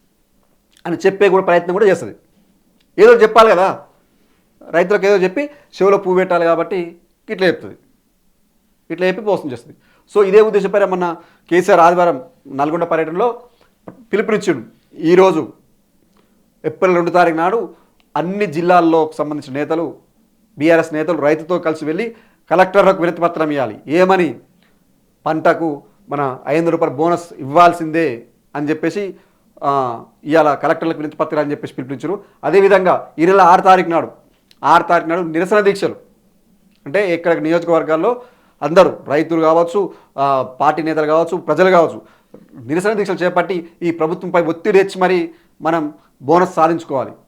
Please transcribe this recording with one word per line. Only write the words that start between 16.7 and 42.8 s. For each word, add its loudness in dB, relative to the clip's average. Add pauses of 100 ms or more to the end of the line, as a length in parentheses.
రెండు -2
తారీఖు 2
నాడు -4 (420)
అన్ని -4
జిల్లాల్లో 2
సంబంధించిన -8
నేతలు, -4 (640)
బీఆర్ఎస్ 2
నేతలు -4
రైతుతో -2
కలిసి -6
వెళ్ళి -6 (340)
కలెక్టర్లకు 2
వినతి -2
పత్రం -2
ఇవ్వాలి. -4
ఏమని? 0 (840)
పంటకు -2 (260)
మన -6
ఐదు 0
వందల -2
రూపాయల 0
బోనస్ -2 (100)
ఇవ్వాల్సిందే 0 (300)
అని -4
చెప్పేసి, -6 (480)
ఆ, -2 (200)
ఇవాళ 2
కలెక్టర్లకు -4
వినతి -12
పత్రాలు -4
అని -6
చెప్పేసి -10
పిలుపునిచ్చారు. -10 (200)
అదేవిధంగా 2
ఈ 0
నెల 4
ఆరు 6
తారీఖు 4
నాడు, -2 (560)
ఆరు 4
తారీఖు 0
నాడు -2
నిరసన -2
దీక్షలు, 0 (920)
అంటే -2
ఇక్కడ 0
నియోజకవర్గాల్లో 0 (400)
అందరూ 4 (160)
రైతులు -2
కావచ్చు, 0 (240)
ఆ, 0
పార్టీ -2
నేతలు -2
కావచ్చు, 0
ప్రజలు 0
కావచ్చు, 2 (640)
నిరసన -2